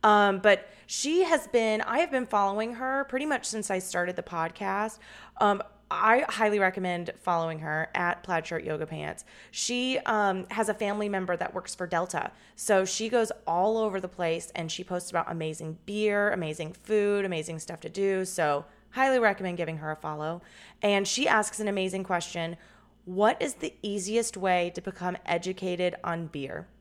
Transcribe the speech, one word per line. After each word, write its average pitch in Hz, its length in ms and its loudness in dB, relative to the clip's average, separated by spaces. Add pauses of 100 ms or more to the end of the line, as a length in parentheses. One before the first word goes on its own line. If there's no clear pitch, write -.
Um, 202 360 8
but 196 280 6 (200)
she 339 380 2
has 330 220 2
been, 220 340 2
I 247 180 0
have 339 100 2
been 254 160 0
following 208 500 0
her 262 280 -2
pretty 269 240 -4
much 285 180 -2
since 214 240 -6
I 190 80 0
started 180 380 -2
the 175 80 -6
podcast. 190 760 -4 (420)
Um, 202 220 4 (300)
I 233 360 4
highly 208 300 2
recommend 185 540 0 (100)
following 165 380 0
her 156 340 -2
at 175 300 0
Plaid 165 240 -2
Shirt 165 160 -4
Yoga 156 240 -4
Pants. 156 380 -8 (260)
She, 254 560 -2
um, 196 420 2
has 214 200 0
a 208 40 2
family 208 340 -2
member 185 300 -2
that - 160 -4
works - 220 -8
for 185 100 -6
Delta. 170 460 -2 (240)
So 190 280 4
she 220 260 -2
goes 226 220 2 (140)
all 214 320 2
over 208 220 0
the 185 80 -8
place 170 480 -4
and 165 160 -6
she - 120 -8
posts 180 280 -6
about 170 180 0
amazing 160 560 -6
beer, 208 460 2
amazing 160 420 -4
food, 202 500 2
amazing 165 360 -4
stuff 165 220 -10
to 160 80 -8
do. 190 360 0
So 151 400 0 (240)
highly 262 300 2
recommend 196 380 0
giving 160 200 -4
her 156 140 -6
a 156 40 -4
follow. 156 460 -6 (400)
And 202 260 2
she 262 200 0
asks - 320 2
an 214 80 -2
amazing 190 380 -2
question. 170 520 -4 (480)
"What 196 340 2
is 277 160 -4
the - 280 -6
easiest 208 520 -2
way 180 380 0
to 180 80 -8
become 180 360 -6 (100)
educated 180 760 -2
on 170 240 -4
beer?" 143 400 -8 (140)